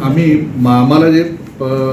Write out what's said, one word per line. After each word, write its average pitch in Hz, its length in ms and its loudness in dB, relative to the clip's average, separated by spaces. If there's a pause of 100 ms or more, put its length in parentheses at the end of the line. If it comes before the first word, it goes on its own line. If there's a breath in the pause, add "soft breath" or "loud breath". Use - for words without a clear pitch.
आम्ही, 151 540 0
म-, 123 120 0
आम्हाला 139 420 4
जे, 165 120 2 (380)
अ, 135 40 -4 (280)